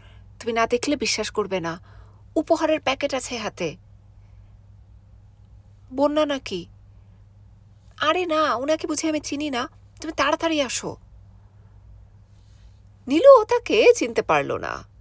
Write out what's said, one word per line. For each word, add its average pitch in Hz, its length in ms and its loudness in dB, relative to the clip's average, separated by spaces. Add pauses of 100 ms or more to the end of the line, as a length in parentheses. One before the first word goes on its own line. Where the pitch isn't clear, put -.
(400)
তুমি 233 140 -6
না 226 140 0
দেখলে 240 280 -2
বিশ্বাস 214 340 -4
করবে 190 300 -4
না। 165 200 -6 (560)
উপহারের 311 440 0
প্যাকেট 269 340 -4
আছে 254 240 -6
হাতে।" 180 380 -8 (2250)
"বন্যা 294 320 2
নাকি?" 262 400 -6 (1300)
"আরে 330 280 0
না, 311 300 0
ওনাকে 302 320 -2
বুঝি 320 220 -2
আমি 302 100 -2
চিনি 294 300 -8
না। 254 200 -4 (320)
তুমি 311 120 -10
তাড়াতাড়ি 311 480 0
আসো।" 220 360 -6 (2000)
নীলুও 440 360 8
তাকে 466 520 4
চিনতে 233 260 -4
পারল 139 360 0
না। 64 260 -8 (180)